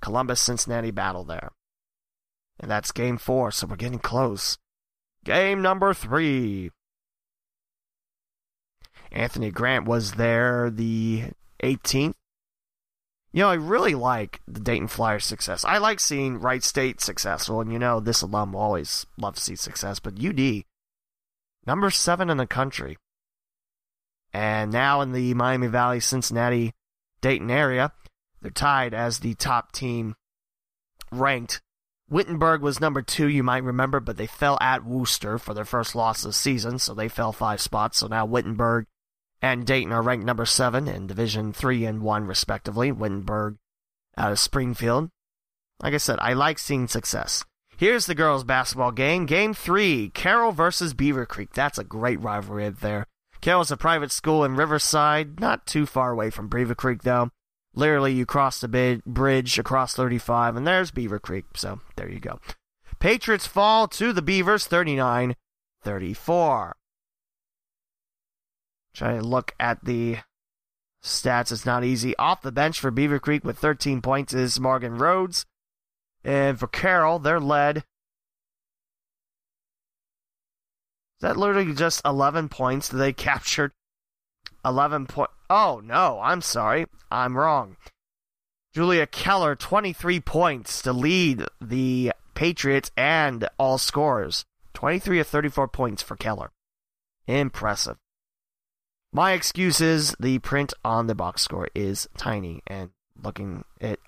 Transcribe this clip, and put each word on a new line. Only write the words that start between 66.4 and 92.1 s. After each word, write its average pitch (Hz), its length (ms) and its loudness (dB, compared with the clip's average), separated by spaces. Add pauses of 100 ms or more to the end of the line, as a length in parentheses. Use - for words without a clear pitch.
Trying 117 300 -4
to 113 40 -4
look 123 320 -2
at 117 280 -2
the 117 320 -2 (840)
stats. - 480 0
It's 113 140 -6
not 123 180 2
easy. 123 360 0
Off - 240 0
the 135 100 -8
bench 147 260 0
for 135 120 0
Beaver 143 280 2
Creek 147 240 0
with 120 140 -4
thirteen 139 460 0
points 131 320 -2
is 127 260 0
Morgan 127 380 0
Rhodes. 180 480 2 (760)
And 139 380 0
for 113 60 -2
Carroll, 170 540 2
they're 156 200 2
led. 147 380 2
Is 151 60 -6 (3500)
that 160 160 0
literally 196 340 2
just 156 320 0
eleven 143 460 2
points 131 400 -2
that 127 80 -4
they 135 140 2
<laughs> - 20 -12
captured? - 580 -2 (920)
Eleven 139 440 0
point. - 240 -2 (180)
Oh, 185 360 4
no, 123 380 2
I'm 170 180 0
sorry. 117 460 0 (240)
I'm 127 260 0
wrong. 135 400 2 (960)
Julia 170 340 4
Keller, 180 480 2
twenty-three 180 640 -2
points 151 640 0
to 127 120 0
lead 147 500 2 (160)
the 127 520 0 (220)